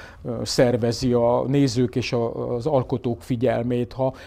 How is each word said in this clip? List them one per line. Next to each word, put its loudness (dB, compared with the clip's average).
ö, -6
szervezi 2
a 4
nézők 2
és -2
a, -2
az -4
alkotók 0
figyelmét, 0
ha -2